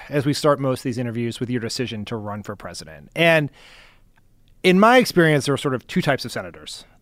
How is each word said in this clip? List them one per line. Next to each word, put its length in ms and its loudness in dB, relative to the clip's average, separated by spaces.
as 180 0
we 80 2
start 240 2
most 220 -2
of 20 -18
these 160 -4
interviews, 400 -4
with 100 -6
your 100 -2
decision 460 -6
to 100 -8
run 280 -8
for 120 -12
president. 600 -16
And 340 4
in 160 4
my 180 8
experience, 480 4
there 80 0
are 40 -2
sort 180 -4
of 120 -8
two 140 -4
types 240 -2
of 60 -10
senators. 540 -12